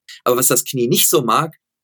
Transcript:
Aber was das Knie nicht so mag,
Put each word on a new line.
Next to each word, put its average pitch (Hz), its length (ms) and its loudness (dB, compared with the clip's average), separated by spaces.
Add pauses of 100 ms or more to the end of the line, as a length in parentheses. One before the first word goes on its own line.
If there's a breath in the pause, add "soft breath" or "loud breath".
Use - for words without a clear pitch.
(240 loud breath)
Aber 123 140 2
was 127 100 0
das 123 160 0
Knie 123 240 -4
nicht - 200 0
so 156 140 2
mag, 127 340 0 (280)